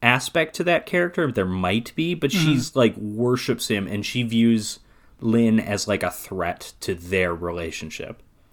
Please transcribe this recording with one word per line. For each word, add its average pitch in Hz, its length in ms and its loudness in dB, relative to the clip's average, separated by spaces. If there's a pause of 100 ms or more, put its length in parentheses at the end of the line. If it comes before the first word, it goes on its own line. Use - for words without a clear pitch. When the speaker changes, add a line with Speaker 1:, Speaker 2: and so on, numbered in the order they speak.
Speaker 1:
aspect 131 560 0
to 180 80 -2
that 170 200 2
character. 175 460 0
There 101 140 0
might 92 500 0
be, 165 180 -2
but 147 180 0
Speaker 2:
Mm-hmm. 175 140 2
Speaker 1:
she's, 143 300 0
like, 120 220 4
worships 117 720 0
him, 101 180 0
and 101 180 -4
she 123 180 -2
views 113 560 2 (400)
Lynn 113 400 4
as, 104 280 -2
like, 101 160 0
a 90 80 -2
threat - 720 -6
to 101 120 -4
their 87 400 0
relationship. 82 880 -8 (320)